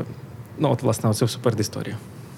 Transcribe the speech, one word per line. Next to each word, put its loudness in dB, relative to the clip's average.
ну, 4
от, 2
власне, 4
оцю 4
всю 0
передісторію. 0